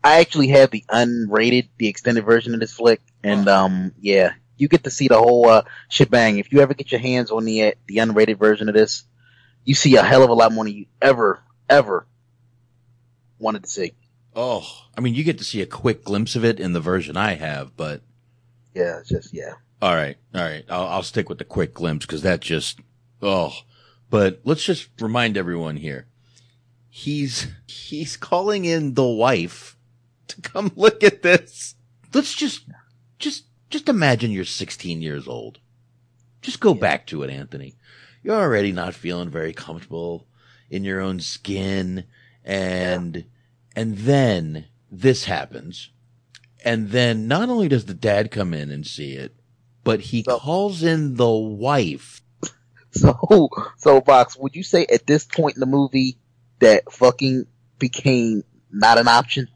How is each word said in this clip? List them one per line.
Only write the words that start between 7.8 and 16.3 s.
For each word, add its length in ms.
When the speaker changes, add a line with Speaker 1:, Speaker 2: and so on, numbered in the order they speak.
Speaker 1:
the 80
unrated 420
version 300
of 60
this, 300
you 100
see 220
a 60
hell 200
of 80
a 40
lot 180
more 120
than 100
you 120
ever, 380
ever 380
wanted 260
to 40
see. 260
Speaker 2:
Oh, 300
I 40
mean, 140
you 100
get 140
to 60
see 180
a 40
quick 380
glimpse 320